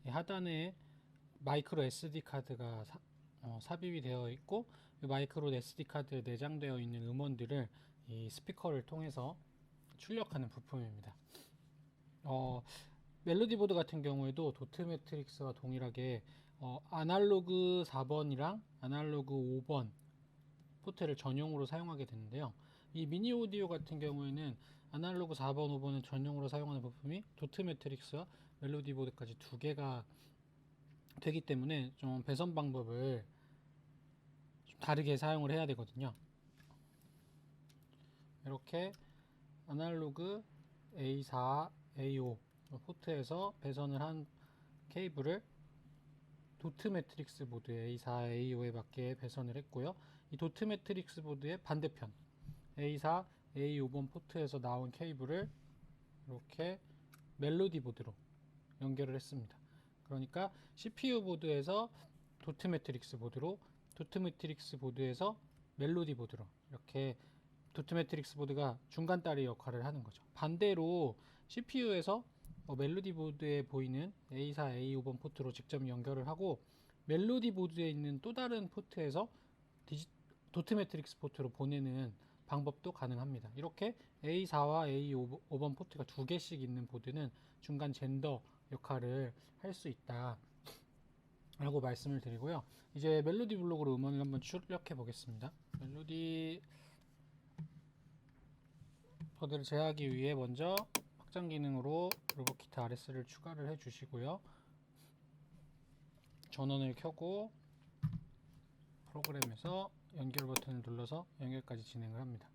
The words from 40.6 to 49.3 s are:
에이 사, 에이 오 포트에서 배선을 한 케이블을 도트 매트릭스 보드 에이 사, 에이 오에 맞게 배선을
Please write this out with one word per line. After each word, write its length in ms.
에이 280
사, 480
에이 220
오 180
포트에서 760
배선을 400
한 260
케이블을 520
도트 300
매트릭스 580
보드 240
에이 280
사, 280
에이 280
오에 180
맞게 440
배선을 400